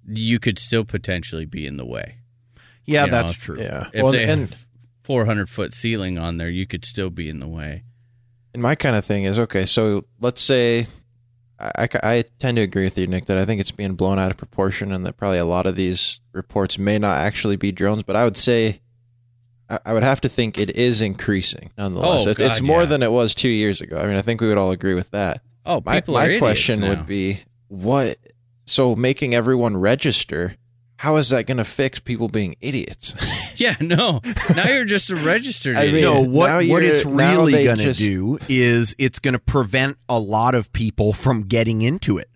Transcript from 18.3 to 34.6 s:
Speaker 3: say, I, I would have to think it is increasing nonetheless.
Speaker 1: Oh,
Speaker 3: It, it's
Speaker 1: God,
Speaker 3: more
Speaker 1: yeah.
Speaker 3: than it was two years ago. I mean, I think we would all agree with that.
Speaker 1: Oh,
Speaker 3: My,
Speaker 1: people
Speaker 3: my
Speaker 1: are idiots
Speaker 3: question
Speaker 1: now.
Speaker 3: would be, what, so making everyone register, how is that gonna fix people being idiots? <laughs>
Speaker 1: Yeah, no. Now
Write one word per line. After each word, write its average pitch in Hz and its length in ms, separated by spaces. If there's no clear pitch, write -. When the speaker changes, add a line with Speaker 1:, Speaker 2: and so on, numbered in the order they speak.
Speaker 3:
say, 113 440
I, 107 160
I 110 80
would 113 100
have 135 180
to 131 80
think 113 280
it 101 180
is 120 260
increasing 101 760
nonetheless. 101 480
Speaker 1:
Oh, - 60
Speaker 3:
It, - 80
it's 117 220
Speaker 1:
God, 135 60
Speaker 3:
more 160 140
Speaker 1:
yeah. 165 60
Speaker 3:
than 143 160
it 110 80
was 120 240
two 131 140
years 107 300
ago. 80 200
I 85 80
mean, 101 80
I 98 60
think 113 200
we 113 60
would 104 100
all 95 140
agree 92 240
with 90 160
that. 98 300
Speaker 1:
Oh, - 220
Speaker 3:
My, 156 160
Speaker 1:
people 151 140
Speaker 3:
my 123 80
Speaker 1:
are - 20
idiots 196 160
Speaker 3:
question 110 400
Speaker 1:
now. 98 80
Speaker 3:
would 85 160
be, 98 360
what, 110 500
so 123 300
making 127 400
everyone 120 420
register, 95 800
how 156 200
is 147 120
that 127 180
gonna 127 180
fix - 340
people 117 280
being 101 320
idiots? - 600
<laughs> - 280
Speaker 1:
Yeah, 233 220
no. 160 420
Now 196 140